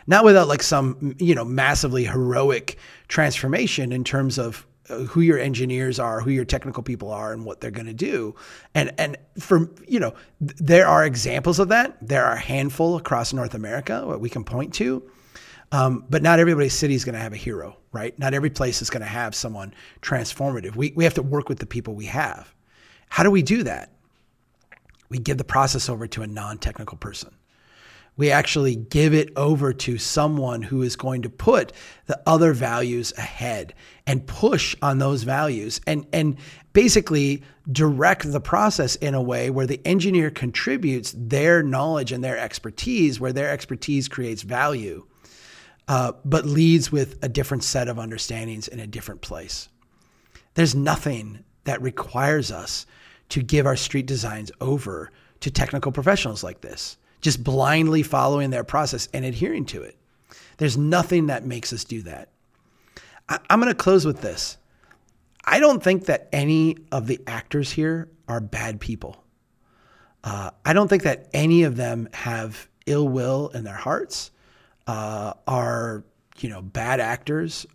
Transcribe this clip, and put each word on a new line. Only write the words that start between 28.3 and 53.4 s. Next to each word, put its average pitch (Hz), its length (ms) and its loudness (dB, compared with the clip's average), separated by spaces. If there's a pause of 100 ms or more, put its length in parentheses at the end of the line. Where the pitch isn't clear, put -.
actually 139 440 2
give 147 380 4
it 151 200 2
over 143 380 2
to 123 240 -4
someone 139 640 0
who 127 220 -2
is 123 120 -2
going 131 280 -4
to 117 80 -8
put - 420 2 (320)
the - 220 -4
other 160 260 8
values 120 640 -2
ahead 110 560 -8 (340)
and 135 200 0
push - 560 0
on 139 160 2
those 135 240 0
values 127 640 -2
and, 151 260 -2
and 156 240 2 (380)
basically 156 680 4 (300)
direct 151 580 2
the 147 100 0
process 175 560 0
in 143 180 -2
a 131 80 0
way 123 260 -2
where 131 180 0
the 127 200 -4
engineer 180 440 4
contributes 151 840 -2
their 143 460 4
knowledge 139 500 0
and 123 100 -6
their 123 140 -4
expertise, 127 840 -2
where 131 140 -4
their 139 180 -2
expertise 139 560 -2
creates 117 360 -8
value, 117 640 -2 (840)
uh, 127 240 2 (120)
but 143 200 2
leads 160 480 4
with 139 320 -2
a 131 40 -4
different 131 360 -2
set 123 240 -2
of 117 100 -6
understandings 113 720 -8
in 120 120 -12
a 107 60 -12
different 104 360 -12
place. - 480 -12 (840)
There's 160 200 4
nothing 139 680 -2 (220)
that 127 160 -4
requires 127 720 -2
us - 320 -10 (460)
to 139 100 -2